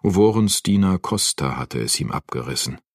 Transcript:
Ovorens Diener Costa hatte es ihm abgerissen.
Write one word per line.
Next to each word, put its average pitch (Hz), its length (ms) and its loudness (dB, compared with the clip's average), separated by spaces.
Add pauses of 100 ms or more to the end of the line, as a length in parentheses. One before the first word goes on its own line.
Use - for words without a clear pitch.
Ovorens 107 600 4
Diener 98 340 4
Costa 67 600 -4
hatte 60 220 -8
es 57 200 -4
ihm 58 120 -4
abgerissen. - 680 -8 (160)